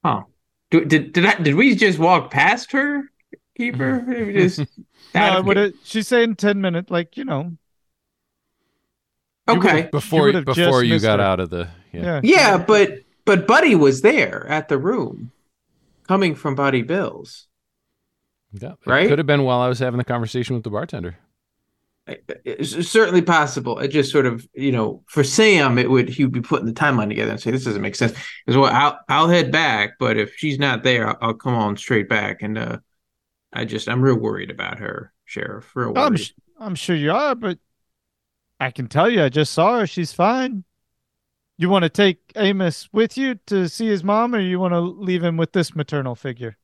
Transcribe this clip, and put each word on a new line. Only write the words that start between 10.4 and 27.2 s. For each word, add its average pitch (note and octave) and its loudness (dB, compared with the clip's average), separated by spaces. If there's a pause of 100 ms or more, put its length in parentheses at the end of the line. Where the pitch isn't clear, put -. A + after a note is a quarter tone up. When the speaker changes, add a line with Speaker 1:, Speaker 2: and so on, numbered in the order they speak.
Speaker 2:
just B2 0 (100)
Speaker 3:
before B2+ 4
you A#2 4
Speaker 2:
missed G#2 2
Speaker 3:
got G#2+ 4
Speaker 2:
her. G2+ 2
Speaker 3:
out F#2+ 0
of F2+ -4
the, F2 -6 (220)
yeah. E2+ -10
Speaker 2:
Yeah. E3 -4
Speaker 1:
Yeah, B3 4
but, G3+ 2 (260)
but G3 2
Buddy D4 6
was C3+ 4
there G3+ 2
at D3+ -4
the C#3+ 0
room, B2+ -6 (760)
coming F#3 2
from C#3 -6
Buddy C3+ 0
Bill's. - -8 (1040)
Speaker 3:
Yeah, G2+ -16
it - -20
Speaker 1:
Right? C#3+ 2
Speaker 3:
could C#3+ 2
have D3 -2
been C#3+ 2
while B2 0
I B2 0
was B2 -2
having B2 -2
the B2 -2
conversation A#2+ -4
with A2+ -8
the A2 -10
bartender. G2 -10 (1300)
Speaker 1:
It's C#3+ -8
certainly F#3 4
possible. C#3+ -2
It C#3 -4
just D3 0
sort C#3+ 4
of, A#2 -4
you C3+ -2
know, A2 -2
for D3 0
Sam, D#3 4
it A#2+ 2
would, B2 4
he B2+ -2
would B2+ 0
be A#2+ -4
putting B2 -2
the A2+ -4
timeline A#2+ 0
together G#2+ -4